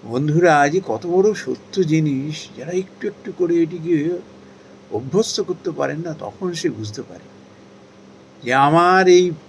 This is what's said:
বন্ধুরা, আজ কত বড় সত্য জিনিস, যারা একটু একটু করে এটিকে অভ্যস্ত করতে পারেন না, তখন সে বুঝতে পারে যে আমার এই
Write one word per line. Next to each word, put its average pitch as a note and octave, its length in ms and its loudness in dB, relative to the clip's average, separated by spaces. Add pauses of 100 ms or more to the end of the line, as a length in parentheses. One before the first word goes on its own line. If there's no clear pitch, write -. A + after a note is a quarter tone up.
বন্ধুরা, D3+ 520 2
আজ D3 180 2 (100)
কত A2+ 200 -6
বড় F#3+ 260 2
সত্য - 500 -4
জিনিস, D3+ 640 -2 (100)
যারা D3+ 140 -12
একটু F#3+ 360 -8
একটু - 300 -12
করে F3 180 0
এটিকে E3 640 0 (720)
অভ্যস্ত C3+ 500 -2
করতে F3+ 300 -6
পারেন D3 280 -4
না, E3 200 -8
তখন - 340 -8
সে E3 160 -4
বুঝতে G#2+ 320 -10
পারে F2 220 -16 (1200)
যে B2 100 -2
আমার E3+ 540 4
এই F3+ 240 6 (180)